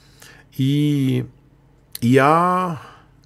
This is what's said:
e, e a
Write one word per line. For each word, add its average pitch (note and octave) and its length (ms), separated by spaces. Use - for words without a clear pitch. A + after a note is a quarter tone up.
e, C#3 680
e B2 180
a E3+ 600